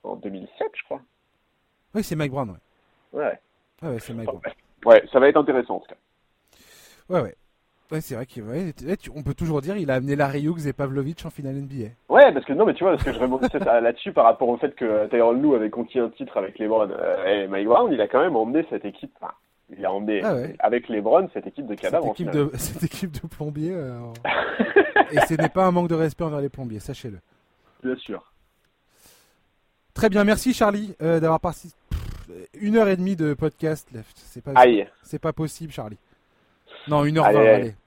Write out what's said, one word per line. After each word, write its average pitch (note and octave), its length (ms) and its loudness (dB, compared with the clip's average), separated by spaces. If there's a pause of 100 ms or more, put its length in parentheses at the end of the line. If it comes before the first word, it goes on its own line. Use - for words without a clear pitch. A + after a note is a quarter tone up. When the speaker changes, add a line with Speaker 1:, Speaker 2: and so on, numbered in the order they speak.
Speaker 1:
En G2 140 -10
deux G2 120 -12
mille F#2+ 280 -14
sept, A4 180 -6
je - 80 -12
crois. C#3 180 -12 (920)
Speaker 2:
Oui, G#3+ 80 -2
c'est E3 140 -6
Mike C#3+ 160 -4
Brown, C3+ 160 -6
ouais. - 720 -18
Speaker 1:
Ouais. A#2+ 180 -4 (420)
Speaker 2:
Ah D#3+ 100 -8
ouais, A#2 80 -6
c'est - 140 -14
Mike A2+ 140 -8
Brown. - 140 -10 (440)
Speaker 1:
Ouais, A2+ 180 10 (100)
ça C3+ 80 4
va C#3 80 8
être D#3 80 2
intéressant, C3 400 0
en - 20 -6
tout - 80 -18
cas. - 80 -20 (1200)
Speaker 2:
Ouais, E3 60 2
ouais. G#2+ 140 -6 (560)
Ouais, D#3 100 -4
c'est - 120 -12
vrai B2 140 -8
qu'il, A#2 160 -14
ouais, D3 280 -8
t-, B2 140 -16
ouais, F3+ 120 -4
tu, - 180 -16
on D3+ 80 -12
peut C#3 100 -4
toujours D#3+ 280 -2
dire F3 140 -6
il E3 140 -4
a C3 60 2
amené C#3 200 0
Larry C#3+ 300 0
Hughes D#3+ 220 -2
et C3+ 60 -4
Pavlovich C#3 520 -6
en D#3+ 60 -12
finale C#3 260 -10
N C#3 80 -10
B C3+ 220 -10
A. - 260 -8
Speaker 1:
Ouais, B3+ 180 10
parce C#3 140 -4
que, - 80 -4
non, F#3+ 140 2
mais D3+ 80 0
tu - 80 -4
vois, F3+ 160 4
ce - 40 -4
que C#3 80 -2
je - 60 -6
rebondissais B2+ 420 0
<laughs> - 60 -4 (160)
là-dessus A#2+ 320 -2
par B2+ 120 4
rapport A#2 220 4
au A#2+ 100 0
fait C#3 180 -4
que, B2+ 100 -6
euh, G#2+ 220 0
Tyronn A#2 340 4
Lue D3 140 4
avait G#2+ 160 0
conquis A#2 260 -6
un A#2 120 0
titre - 280 -10
avec G2 220 -6
LeBron, G#2+ 320 2
euh, F2+ 340 -2
et G2 220 0
Mike G2 200 -2
Brown, F3 240 4
il B2 80 -2
a G#2 80 2
quand B2+ 140 2
même B2+ 140 0
emmené A#2+ 340 0
cette G#2+ 160 -8
équipe, G#2 340 -14
enfin, - 140 -14 (420)
il - 80 -14
a F#2 80 -2
emmené G#2 320 -2
Speaker 2:
Ah G3+ 120 0
ouais. C3 240 -6
Speaker 1:
avec A#2+ 280 0
LeBron A#2 460 2
cette G2+ 140 -10
équipe C4 180 -12
de G#2+ 80 -8
cadavres C#3+ 300 -2
Speaker 2:
Cette A2+ 80 -2
Speaker 1:
en - 20 -4
Speaker 2:
équipe - 160 -6
Speaker 1:
finale. D3 220 0
Speaker 2:
de, B2+ 60 -12
<laughs> - 0 -
cette - 260 -8
équipe E3+ 280 -6 (120)
de E3 40 -14
plombiers, D#3 460 -8
euh, C3 260 -8
en A#2+ 140 -14 (100)
Speaker 1:
<laughs> - 880 0
Speaker 2:
et D3 160 2
ce E3 60 -2
n'est D#3+ 160 0
pas F#3 160 2
un F3+ 60 4
manque F3 180 0
de E3 60 0
respect D#3+ 300 -2
envers D3+ 160 -4
les C#3 80 -4
plombiers, A#2 300 -10
sachez-le. A#2 380 -12 (680)
Speaker 1:
Bien B2+ 120 -2
sûr. - 360 -14 (1600)
Speaker 2:
Très A3 140 2
bien, G3+ 140 2
merci G#3+ 300 2
Charlie, G#3 480 0
euh, E3 180 2
d'avoir D#3+ 200 2
parti-, E3+ 340 -8 (160)
pff, - 400 -10 (240)
une G#3 240 -2
heure A3 100 6
et F#3+ 100 2
demie F#3+ 180 -2
de D#3 180 -2
podcast, D#3 600 -4
là, A2 80 -14 (140)
c'est - 280 -20
pas, C#3+ 120 -12
Speaker 1:
Aïe. B2 320 8 (140)
Speaker 2:
c'est - 180 -14
pas D#3 140 -6
possible, D#3+ 400 -8
Charlie. G#2+ 240 -12 (880)
Non, D3 160 2
une D3+ 140 0
heure D#3 80 4
vingt, G#2 60 8
Speaker 1:
Allez, G#2+ 160 6
allez. G#2+ 140 8
Speaker 2:
allez. G#2+ 140 -6 (120)